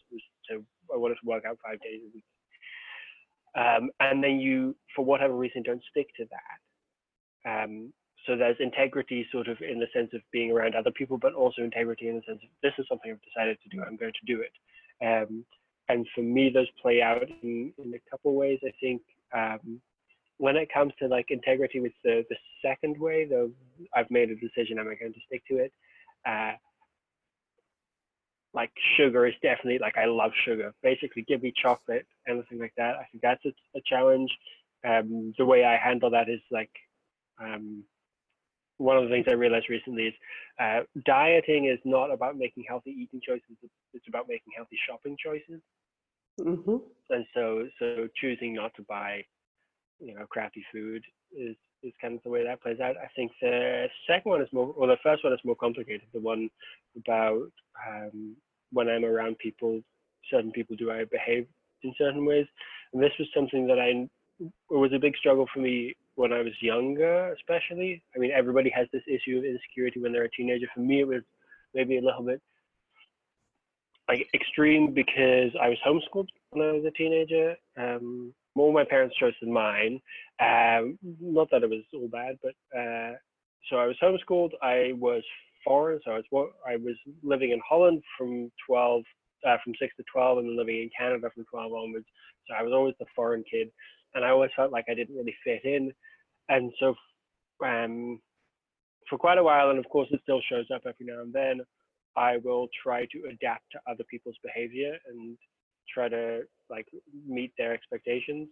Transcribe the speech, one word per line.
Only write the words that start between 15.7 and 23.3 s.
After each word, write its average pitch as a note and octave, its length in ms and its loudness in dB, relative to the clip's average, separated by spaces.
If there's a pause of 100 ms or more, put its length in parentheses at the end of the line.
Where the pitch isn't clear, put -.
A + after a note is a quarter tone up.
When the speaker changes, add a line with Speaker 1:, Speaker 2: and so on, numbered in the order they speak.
Speaker 1:
and A#2+ 260 0
for A#2+ 80 -2
me, B2+ 320 4
those B2+ 140 4 (120)
play A#2+ 220 4
out A#2+ 220 2 (180)
in, A#2+ 360 -6
in A#2+ 160 -12
a - 160 -18
couple C#3 260 0
ways. C#3 260 2
I C3 80 -6 (100)
think, B2+ 220 -2 (320)
um, A2+ 460 -6 (560)
when C#3 200 2
it D#3 160 -2
comes C#3+ 260 2
to, C3+ 80 -2
like, A#2+ 240 0
integrity C3 500 0
with A#2+ 120 -4 (120)
the, A#2 260 2
the A2+ 60 -6 (280)
second D3 340 -4
way, D#3+ 280 0
the A#2+ 260 0 (420)